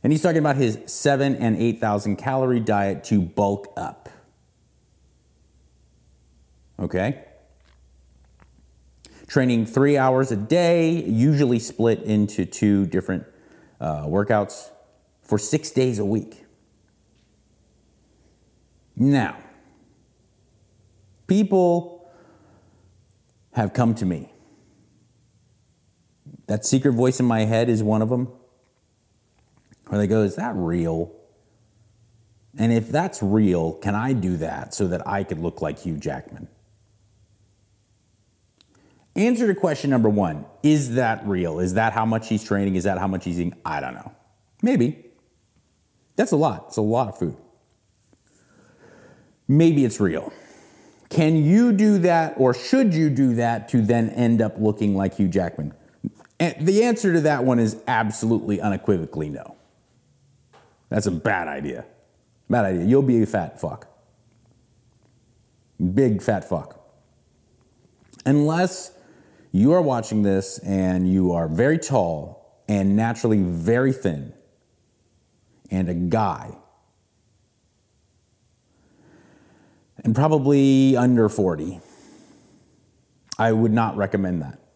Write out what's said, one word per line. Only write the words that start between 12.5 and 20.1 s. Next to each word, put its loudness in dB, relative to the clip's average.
different, -4
uh, -6
workouts 0
for -2
six -4
days -2
a -2
week. -6
Now, 0